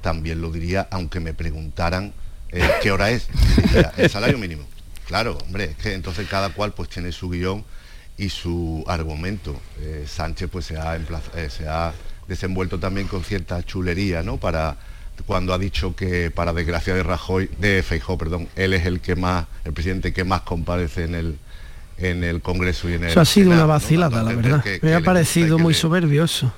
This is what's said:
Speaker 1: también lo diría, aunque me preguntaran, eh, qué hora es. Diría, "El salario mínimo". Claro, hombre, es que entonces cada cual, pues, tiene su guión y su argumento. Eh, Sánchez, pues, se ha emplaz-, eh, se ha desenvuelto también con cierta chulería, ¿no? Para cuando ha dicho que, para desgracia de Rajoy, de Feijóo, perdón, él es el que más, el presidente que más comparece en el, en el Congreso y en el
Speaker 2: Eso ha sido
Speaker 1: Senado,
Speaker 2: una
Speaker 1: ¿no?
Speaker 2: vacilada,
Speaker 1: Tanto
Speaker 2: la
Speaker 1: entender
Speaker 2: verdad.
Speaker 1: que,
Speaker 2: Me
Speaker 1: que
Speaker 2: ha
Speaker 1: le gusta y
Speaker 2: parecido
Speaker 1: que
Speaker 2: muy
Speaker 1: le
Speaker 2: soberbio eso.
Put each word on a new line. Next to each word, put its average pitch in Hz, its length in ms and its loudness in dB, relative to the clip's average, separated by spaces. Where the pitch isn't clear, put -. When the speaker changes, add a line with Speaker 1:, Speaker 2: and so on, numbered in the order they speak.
Speaker 1:
también 80 400 -2
lo 82 100 -4
diría, 87 400 -2
aunque 87 300 -4
me 82 120 -4
preguntaran, 82 800 -2
eh, 90 180 2
qué 104 80 4
hora 98 200 4
es. - 180 0
Diría, - 400 6
"El 165 140 6
salario 120 280 2
mínimo". 82 260 -6
Claro, 98 380 0
hombre, 92 180 -2
es 76 140 -4
que 104 160 -2
entonces 92 340 -6
cada 98 220 0
cual, 101 240 -4
pues, 87 160 -8
tiene 87 240 -6
su 90 160 -8
guión 92 340 -2
y 98 100 -4
su 85 600 -4
argumento. 82 680 -4
Eh, 76 260 -8
Sánchez, 80 460 -6
pues, 85 140 -6
se 78 120 -8
ha 80 200 -4
emplaz-, 80 380 -8
eh, 80 140 -6
se 76 180 -8
ha 80 260 -2
desenvuelto 92 500 -4
también 98 300 -2
con 92 160 -4
cierta 87 400 -4
chulería, 90 580 -2
¿no? 101 160 -2
Para 80 400 0
cuando 92 260 0
ha 90 60 2
dicho 92 380 -2
que, 90 340 0
para 85 240 0
desgracia 85 400 0
de 92 80 2
Rajoy, 92 480 0
de 98 220 4
Feijóo, 85 380 -2
perdón, 80 360 -2
él 95 180 2
es 87 120 2
el 90 160 0
que 90 140 0
más, 90 320 0
el 80 80 -6
presidente 87 400 -2
que 95 100 0
más 92 180 0
comparece 87 640 -2
en 85 100 -2
el, 82 220 -4
en 87 260 0
el 85 200 -2
Congreso 90 440 0
y 87 60 0
en 85 120 0
el 85 40 0
Speaker 2:
Eso 170 120 6
ha 156 40 8
sido 196 200 6
Speaker 1:
Senado, 170 200 8
Speaker 2:
una 156 80 6
Speaker 1:
¿no? 147 60 6
Speaker 2:
vacilada, 160 320 4
Speaker 1:
Tanto 113 140 2
Speaker 2:
la 113 80 2
Speaker 1:
entender 117 180 4
Speaker 2:
verdad. 143 120 4
Speaker 1:
que, 98 100 -2
Speaker 2:
Me 90 60 -4
Speaker 1:
que 160 80 2
Speaker 2:
ha - 20 6
Speaker 1:
le 160 80 6
gusta 170 40 4
y 160 40 0
Speaker 2:
parecido 165 520 6
Speaker 1:
que 165 60 6
Speaker 2:
muy 165 100 6
Speaker 1:
le - 60 2
Speaker 2:
soberbio 160 440 4
eso. 131 340 0